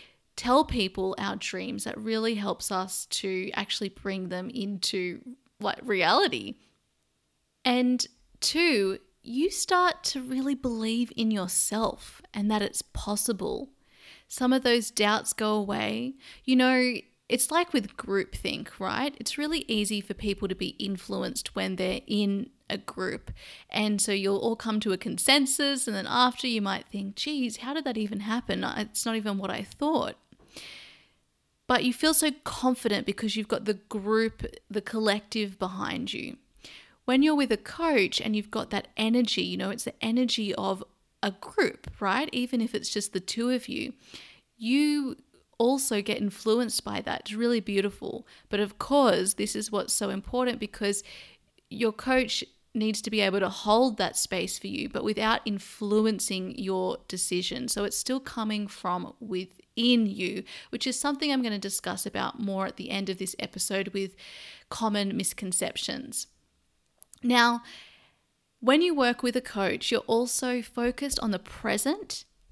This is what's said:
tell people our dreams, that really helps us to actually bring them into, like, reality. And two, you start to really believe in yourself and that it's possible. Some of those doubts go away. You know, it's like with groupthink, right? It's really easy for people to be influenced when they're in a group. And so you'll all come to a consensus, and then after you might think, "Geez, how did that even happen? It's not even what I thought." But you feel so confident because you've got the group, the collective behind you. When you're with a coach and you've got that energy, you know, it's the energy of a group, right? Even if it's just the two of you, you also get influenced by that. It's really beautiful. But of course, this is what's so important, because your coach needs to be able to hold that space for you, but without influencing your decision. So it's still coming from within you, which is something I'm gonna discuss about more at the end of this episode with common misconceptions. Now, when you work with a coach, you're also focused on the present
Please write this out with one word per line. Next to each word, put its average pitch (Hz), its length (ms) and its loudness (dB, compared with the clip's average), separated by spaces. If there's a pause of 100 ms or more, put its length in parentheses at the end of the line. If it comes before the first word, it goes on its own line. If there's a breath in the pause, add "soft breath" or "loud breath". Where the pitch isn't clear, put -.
(360 loud breath)
tell 262 300 6
people 190 520 0
our 196 200 -2
dreams, 190 480 -6
that - 120 -6
really 220 380 0
helps 202 360 -4
us 190 340 -4
to 190 480 -4
actually 202 340 -4
bring 190 400 -8
them 185 220 -6
into, 190 720 -4 (400)
like, 202 200 -4
reality. 185 760 2 (1080 soft breath)
And 247 420 2 (360)
two, 254 580 2 (240)
you 277 260 0
start 359 560 2
to 262 160 -2
really 262 340 -2
believe 233 600 0
in 220 160 2
yourself - 920 0 (120)
and 208 180 0
that 214 100 4
it's - 200 -2
possible. - 880 -4 (580 loud breath)
Some 254 240 2
of 262 120 4
those 240 280 4
doubts 214 400 2
go 214 220 0
away. 214 640 -2 (280 loud breath)
You 254 140 4
know, 254 380 4 (340)
it's - 200 2
like 339 220 2
with 214 240 2
groupthink, - 840 -4
right? 262 420 -2
It's - 180 -6
really 302 320 -2
easy 214 320 0
for 196 120 -8
people 196 360 -4
to 185 60 -4
be 185 240 -6
influenced 196 760 -6
when 190 220 -4
they're 185 280 -2
in 202 440 0 (200)
a 196 80 -4
group. - 540 -8 (380 loud breath)
And 208 320 0
so 214 100 0
you'll 196 280 2
all 226 160 0
come 220 260 -2
to 208 100 2
a 180 60 2
consensus, 277 920 2
and 214 80 -2
then 190 140 -4
after 247 380 2
you 226 160 0
might 190 240 -2
think, 196 280 -8
"Geez, 269 420 -4
how 262 180 -6
did 311 80 -4
that 247 140 -4
even 208 240 -4
happen? 202 420 -2
It's - 420 -4
not 226 100 0
even 208 220 -2
what 190 140 -4
I 214 100 -4
thought." - 560 0 (1500 loud breath)
But 247 160 4
you 247 100 2
feel 311 220 4
so 302 160 4 (120)
confident 240 640 0
because 208 300 -2
you've 214 120 -4
got - 180 -2
the 214 100 0
group, 220 720 -2 (240)
the 202 120 -4
collective 214 800 -2
behind - 540 -6
you. - 240 -10 (680 loud breath)
When 262 160 6
you're 302 140 6
with 262 160 2
a 208 60 2
coach 294 640 0
and 214 160 0
you've 208 160 -2
got - 200 -6
that 202 160 -4 (100)
energy, 226 460 2
you 180 140 -4
know, 190 120 -4
it's 233 140 -6
the - 200 -8
energy 226 520 0
of 196 280 -2 (380)
a 208 100 0
group, - 560 -2 (120)
right? 214 340 0
Even 247 280 0
if 226 120 -2
it's - 200 -4
just 208 200 -4
the 190 60 -2
two 233 320 -2
of 247 160 0
you, - 260 -6 (640 loud breath)
you 277 600 2 (400)
also 240 440 4
get 214 160 -2
influenced 214 680 0
by 208 180 -4
that. - 200 -4
It's 208 120 -10
really 233 260 2
beautiful. 202 680 -2 (220 loud breath)
But 208 100 0
of 202 200 -2
course, 226 560 4
this 208 200 -2
is 214 160 -6
what's 202 220 -2
so 202 160 0
important, 247 500 -2
because 202 440 -2 (680 loud breath)
your 220 220 0
coach 254 520 0 (300)
needs 214 280 0
to - 80 -6
be 214 120 2
able 196 180 4
to 185 80 2
hold 214 500 4
that 185 200 -2
space 185 420 -2
for 196 80 -10
you, - 220 -4
but 214 140 -4
without 214 420 2
influencing 202 1120 0
your 190 380 -2 (100)
decision. 180 640 -2
So 202 160 -2
it's - 120 -4
still 262 220 -2
coming 214 480 -4
from 180 540 -4
within 220 840 2
you, 190 360 -4 (280 loud breath)
which - 140 -4
is 254 140 -2
something 285 320 0
I'm 262 100 2
gonna 214 160 0
discuss 196 480 -4
about 208 320 -4
more 196 280 -2
at 180 100 -6
the - 140 -10
end 196 200 -4
of 185 80 -4
this 185 220 -6
episode 190 540 -2
with 196 240 -4 (520 loud breath)
common 208 460 0
misconceptions. - 1120 -4 (960)
Now, 240 400 6 (960 loud breath)
when 269 220 6
you 349 120 4
work 240 300 2
with 247 140 2
a 247 40 0
coach, - 480 -2
you're - 120 2
also 247 600 0
focused 254 600 -2
on 214 100 0
the 185 80 0
present - 840 -2 (260)